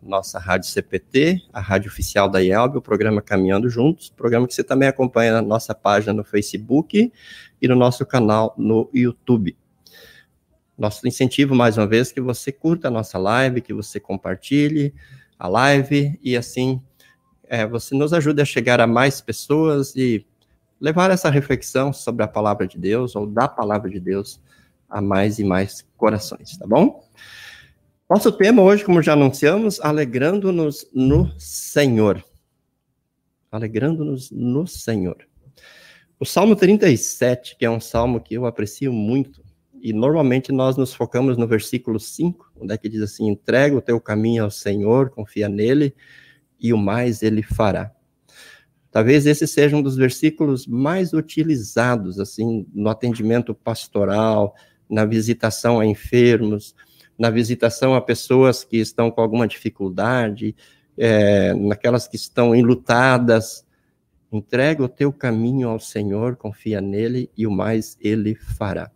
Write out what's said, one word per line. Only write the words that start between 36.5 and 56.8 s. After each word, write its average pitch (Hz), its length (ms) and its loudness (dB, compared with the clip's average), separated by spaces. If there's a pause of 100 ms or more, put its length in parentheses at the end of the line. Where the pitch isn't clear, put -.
trinta 202 320 4
e 120 100 4
sete, - 580 -4
que - 80 -4
é 113 60 0
um 117 80 -2
salmo 117 420 -2
que - 140 -12
eu 123 120 -6
aprecio 117 460 -6
muito, 120 520 -4 (360)
e 113 120 -6
normalmente 131 580 0
nós 131 260 0
nos 131 160 -2
focamos 123 460 -2
no 117 80 0
versículo 110 540 -2
cinco, - 600 -6
onde 104 140 -6
é - 20 -6
que 107 120 -8
diz 110 120 -6
assim, 107 280 -4
"Entrega 127 480 0
o 117 40 0
teu 117 200 -2
caminho 110 420 -2
ao 104 80 -2
Senhor, 107 600 0
confia 104 380 -6
nele, 127 460 0 (640)
e 117 140 0
o 110 40 2
mais 107 460 -2
ele 107 220 0
fará." 98 500 -2 (960)
Talvez 131 340 4
esse 147 220 2
seja 147 300 2
um 147 60 0
dos 135 120 -2
versículos 131 720 0
mais 151 460 -2
utilizados, 123 1080 -2
assim, 110 560 -4
no 104 160 -2
atendimento 117 640 -2
pastoral, 104 960 0 (360)
na 107 160 0
visitação 113 720 0
a 110 80 2
enfermos, 110 880 2 (420)